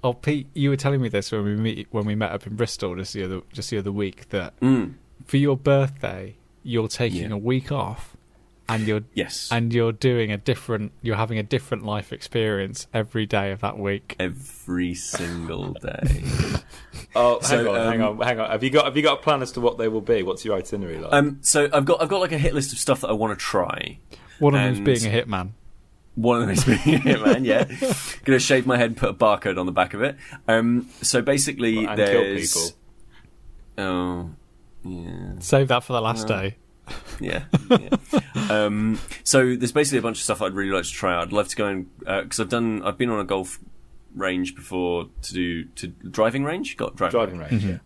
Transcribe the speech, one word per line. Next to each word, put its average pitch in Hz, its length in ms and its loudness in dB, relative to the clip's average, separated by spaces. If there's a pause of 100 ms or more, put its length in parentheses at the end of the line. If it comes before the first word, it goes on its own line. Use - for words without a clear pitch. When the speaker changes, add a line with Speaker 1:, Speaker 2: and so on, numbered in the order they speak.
Speaker 1:
Oh, 127 100 0
Pete, 143 400 -2
you 139 180 2
were 135 60 2
telling 139 240 0
me 120 80 0
this 101 220 -2
when 107 140 0
we 104 100 0
meet, 110 380 -2
when 107 120 -2
we 104 120 -2
met 107 160 -2
up 98 120 -6
in 104 120 -8
Bristol 104 400 -4
just 95 180 -8
the 101 80 -4
other, 92 200 -6 (100)
just - 180 -10
the 110 80 -2
other 101 140 -4
week 101 380 -6
that 92 280 -6
Speaker 2:
Mm. 123 360 0 (320)
Speaker 1:
for - 100 -2
your 139 200 4
birthday 135 800 0 (300)
you're 113 240 0
taking 104 420 -2
Speaker 2:
Yeah. 104 60 -4
Speaker 1:
a - 20 -4
week 127 320 0
off, 123 460 -6 (520)
and 113 200 0
you're 107 140 0 (120)
Speaker 2:
Yes. - 380 -4
Speaker 1:
and 117 200 2
you're 117 200 4
doing 117 400 2
a 104 40 -2
different, 107 540 -2 (120)
you're 117 140 0
having 110 220 -2
a 107 60 -2
different 120 400 -4
life 104 280 -6
experience 107 800 -4
every 110 340 -2
day 98 260 0
of 95 80 -8
that 104 180 -4
week. 101 400 -4
Speaker 2:
Every 90 760 -4
single 85 800 -6
day. - 540 -2
<laughs> - 40 -2 (800)
Speaker 3:
Oh, 120 280 6
Speaker 2:
So, 143 160 4
Speaker 3:
hang 117 80 2
on, 101 100 2
Speaker 2:
um, 113 120 2
Speaker 3:
hang 117 120 2
on, 107 200 2
hang 113 200 0
on. 110 100 0
Have 110 140 0
you 131 60 2
got, 151 160 6
have 135 100 -2
you 151 60 2
got 143 180 4
planners 139 320 0
to - 80 -6
what 117 160 4
they 113 100 0
will 110 140 0
be? 104 220 2
What's 92 240 -4
your 101 100 0
itinerary 92 420 -6
like? 78 140 -2
Speaker 2:
Um, 143 300 4
so 143 280 4
I've 143 140 4
got, 165 160 4
I've 160 80 2
got, 196 140 2
like, 185 100 0
a 156 60 -2
hit 139 160 2
list 139 180 -2
of 120 60 -8
stuff - 240 0
that 127 60 -4
I 104 40 2
wanna 107 240 0
try. - 600 -2 (400)
Speaker 1:
One 143 160 6
of 120 80 4
them's 101 160 2
Speaker 2:
And 101 80 0
Speaker 1:
being 120 180 4
a 107 60 0
hitman. 101 400 -2 (640)
Speaker 2:
One 117 260 4
of 110 60 2
them 95 100 2
is - 80 2
being 120 140 4
a 151 220 4
hitman, 127 440 4
yeah. 120 200 4 (540)
Speaker 1:
<laughs> - 60 -20
Speaker 2:
Gonna 131 140 6
shave 127 280 4
my 123 120 4
head 120 80 4
and 113 100 -2
put - 140 0
a 95 40 -4
barcode 101 440 2
on 90 80 0
the 92 60 -2
back 92 200 2
of 104 80 -4
it. 131 160 0 (320)
Um, 117 400 4 (140)
so - 180 2
basically, 120 640 0
Speaker 3:
Well, 101 60 -2
and 107 80 -2
kill 101 240 6
Speaker 2:
there's 98 320 0
Speaker 3:
people. 85 240 -4 (1000)
Speaker 2:
Oh, 90 540 -4 (540)
yeah. 87 540 -10
Speaker 1:
Save 135 300 2
that 123 160 2
for - 80 -6
the 120 80 0
last 110 300 -2
Speaker 2:
Uh, 101 100 0
Speaker 1:
day. 98 160 -6 (640)
Speaker 2:
yeah, 90 240 -4 (260)
yeah. - 200 4 (600)
Um, 107 480 2 (240)
so 127 320 4
there's 123 180 -2
basically 143 260 2
a 107 40 0
bunch 113 140 -2
of - 80 -8
stuff - 160 0
I'd 95 140 0
really 98 180 0
like 90 120 0
to - 60 -6
try. 87 300 0
I'd 85 120 -2
love 104 160 2
to - 80 -8
go 107 100 0
and, 95 240 -4 (160)
uh, 95 160 0
'cause - 180 -6
I've 107 80 -2
done, 113 360 0
I've 101 120 -2
been 123 140 0
on 107 100 -2
a 98 40 -2
golf 95 340 -4 (560)
range 92 400 -2
before 87 540 -4 (140)
to - 100 -10
do, 87 320 -2 (100)
to - 120 -12
driving 110 580 -2
range. 170 320 -6
Got - 200 -6
driving 90 220 -2
Speaker 3:
Driving 95 200 -2
Speaker 2:
range. 78 140 -8
Speaker 3:
range, 107 100 2
Speaker 1:
Mm-hmm. 98 100 0
Speaker 3:
yeah. 87 140 -6